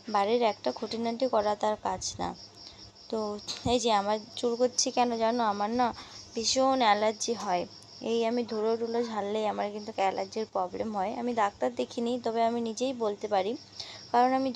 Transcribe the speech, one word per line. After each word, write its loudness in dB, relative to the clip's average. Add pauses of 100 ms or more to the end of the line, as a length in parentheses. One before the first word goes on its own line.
(140)
বাড়ির 4 (100)
একটা -4
খুঁটিনাটি -2
করা 2 (100)
তার 2 (100)
কাজ -2 (180)
না। -2 (840)
তো -2 (540)
এই 4
যে 4 (100)
আমার 2 (220)
চুল 0
করছি 2
কেন 4 (120)
জানো, 2 (100)
আমার -2 (100)
না 4 (480)
ভীষণ 2
অ্যালার্জি 2
হয়। 0 (480)
এই 2 (120)
আমি 0
ধুলো 0
টুলো 0
ঝাড়লেই -2
আমার -2
কিন্তু -10
অ্যালার্জির -2
প্রবলেম -2 (100)
হয়। -2
আমি -2 (100)
ডাক্তার 0 (100)
দেখিনি, -2 (120)
তবে 0
আমি 0
নিজেই -2 (120)
বলতে -2
পারি, 2 (600)
কারণ 6
আমি 0